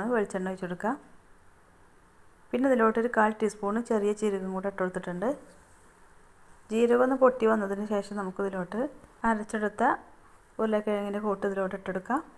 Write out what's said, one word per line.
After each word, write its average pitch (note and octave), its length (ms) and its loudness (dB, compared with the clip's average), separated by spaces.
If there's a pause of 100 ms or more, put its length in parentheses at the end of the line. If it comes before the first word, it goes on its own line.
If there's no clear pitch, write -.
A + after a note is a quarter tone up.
(160)
വെളിച്ചെണ്ണ G3+ 360 -2
ഒഴിച്ച് F#3+ 140 -8
കൊടുക്കാം. F3+ 300 -4 (1600)
പിന്നെ B3 160 2
ഇതിലോട്ടൊരു A3+ 480 4
കാൽ G#3+ 140 6 (100)
ടീസ്പൂൺ G3+ 340 -2 (160)
ചെറിയ G#3 300 2
ജീരകം G3 340 -2
കൂടെ F#3+ 160 -4
ഇട്ട് G3 100 -8
കൊടുത്തിട്ടുണ്ട്. F#3 480 -2 (1400)
ജീരകം A#3+ 340 4
ഒന്ന് C4 180 2
പൊട്ടി B3+ 280 4
വന്നതിന് G3+ 420 -2
ശേഷം G3+ 280 -4
നമുക്കിതിലോട്ട് F#3+ 580 -4 (500)
അരച്ചെടുത്ത G#3+ 540 -2 (800)
ഉരുളക്കിഴങ്ങിൻ്റെ G#3 680 -2
കൂട്ട് G3 220 -2
ഇതിലോട്ട് G3 300 -2
ഇട്ടെടുക്കാം. F#3+ 400 -4 (180)